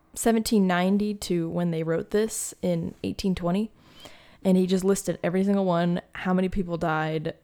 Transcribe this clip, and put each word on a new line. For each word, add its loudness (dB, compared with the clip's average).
seventeen 2
ninety 2
to -2
when -2
they -2
wrote -2
this -2
in -2
eighteen -2
twenty. -2
And 6
he 4
just 0
listed 0
every 0
single 2
one, 2
how -2
many 2
people -2
died, -2